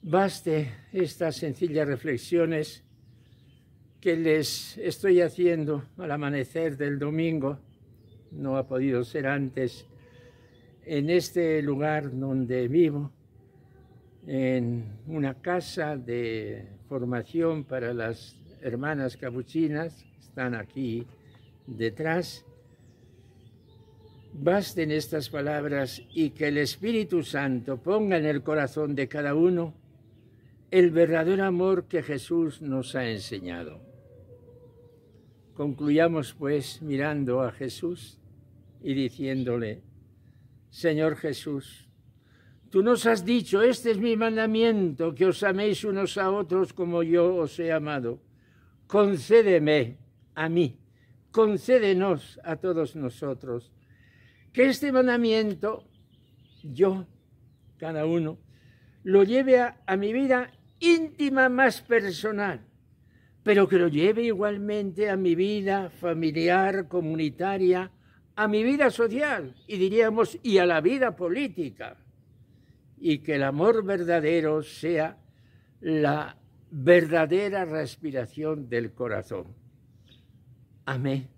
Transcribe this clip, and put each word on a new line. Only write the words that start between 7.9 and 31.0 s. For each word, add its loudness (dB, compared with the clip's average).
no -6
ha -4
podido -2
ser -4
antes, -4
en -4
este 0
lugar -4
donde -2
vivo, 2
en -2
una -6
casa -4
de -6
formación -4
para -6
las -8
hermanas -6
capuchinas, -6
están -6
aquí -8
detrás. -4
Basten -2
estas -4
palabras -4
y -2
que -4
el -2
Espíritu -2
Santo -4
ponga 0
en 0
el -2
corazón -2
de -2
cada -4
uno 2
el 6
verdadero 2